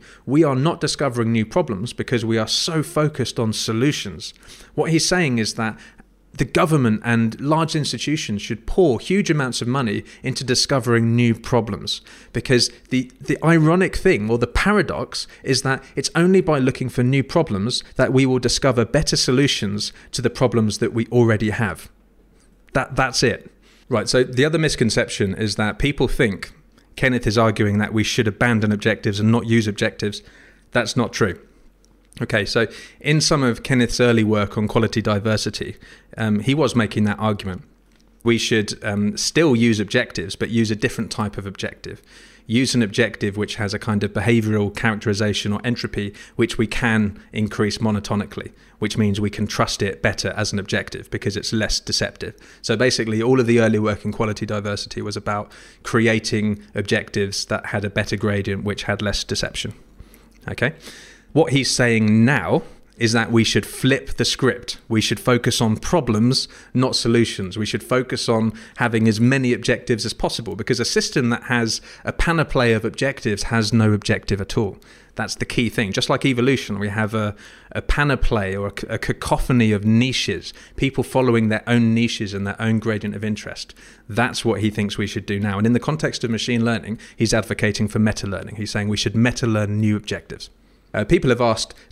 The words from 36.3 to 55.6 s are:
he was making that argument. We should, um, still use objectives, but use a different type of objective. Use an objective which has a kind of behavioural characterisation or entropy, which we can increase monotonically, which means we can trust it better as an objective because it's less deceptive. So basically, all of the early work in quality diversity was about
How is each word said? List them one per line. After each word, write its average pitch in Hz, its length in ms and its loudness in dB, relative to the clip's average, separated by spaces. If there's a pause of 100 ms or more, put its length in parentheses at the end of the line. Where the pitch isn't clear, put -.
he 127 160 2
was 143 200 2
making 107 280 2
that 104 160 0
argument. 101 420 -2 (600)
We 117 160 2
should, 110 440 -2
um, 104 340 -2
still 147 380 2
use 113 240 4
objectives, 98 560 -4
but - 140 -6
use 113 220 2
a 107 40 -2
different 107 360 -4
type 104 260 -6
of 101 80 -10
objective. - 560 -12 (460)
Use 120 260 2
an 123 80 4
objective 104 560 0
which 104 200 -4
has 104 180 -4
a - 20 -4
kind 104 260 -2
of 101 100 -2
behavioural 107 640 2
characterisation 104 760 -2
or 104 100 -4
entropy, 113 480 -4 (260)
which 117 200 0
we 117 80 2
can 107 560 0 (120)
increase 104 440 -2
monotonically, 104 760 -4 (280)
which 107 180 -4
means 104 240 0
we 104 80 0
can 104 160 -6
trust - 380 -2
it 98 180 -4
better 101 280 -2
as 101 220 -4
an 101 60 -2
objective - 540 -6
because 107 260 -4
it's - 160 -8
less 107 260 0
deceptive. - 560 -6 (280)
So 113 120 0
basically, 110 460 0
all 131 180 4
of 120 60 4
the 117 140 4
early 110 180 4
work 107 280 0
in 107 60 -4
quality 107 360 -4
diversity 104 560 -6
was 104 120 -8
about 104 360 -6 (320)